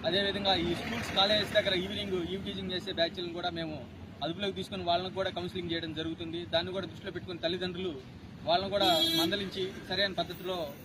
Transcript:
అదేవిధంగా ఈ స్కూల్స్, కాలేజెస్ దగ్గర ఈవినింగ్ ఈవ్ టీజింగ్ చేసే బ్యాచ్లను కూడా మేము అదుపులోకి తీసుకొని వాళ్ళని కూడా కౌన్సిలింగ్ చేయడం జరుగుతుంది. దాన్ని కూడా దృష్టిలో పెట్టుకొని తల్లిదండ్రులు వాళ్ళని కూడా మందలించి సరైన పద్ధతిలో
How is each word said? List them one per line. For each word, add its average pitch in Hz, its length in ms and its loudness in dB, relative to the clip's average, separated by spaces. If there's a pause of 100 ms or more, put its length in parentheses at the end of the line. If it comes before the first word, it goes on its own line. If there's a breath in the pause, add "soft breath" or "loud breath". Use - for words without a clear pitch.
అదేవిధంగా 196 480 4
ఈ 170 200 2
స్కూల్స్, 226 400 -4
కాలేజెస్ 202 380 4
దగ్గర 196 220 6
ఈవినింగ్ 190 540 0
ఈవ్ 190 160 -4
టీజింగ్ 190 280 -4
చేసే 185 200 -4
బ్యాచ్లను 170 400 0
కూడా 175 180 -2
మేము 156 520 -6 (220)
అదుపులోకి 185 280 -2
తీసుకొని 185 300 -4
వాళ్ళని 175 320 2
కూడా 190 160 0
కౌన్సిలింగ్ 175 420 -4
చేయడం 165 220 -2
జరుగుతుంది. 165 520 -4
దాన్ని 170 260 2
కూడా 185 140 -2
దృష్టిలో 165 260 -8
పెట్టుకొని 175 260 -6
తల్లిదండ్రులు 175 640 -2 (440)
వాళ్ళని 180 260 4
కూడా 190 300 6 (200)
మందలించి 190 480 0 (200)
సరైన 190 240 2
పద్ధతిలో 170 600 -2 (120)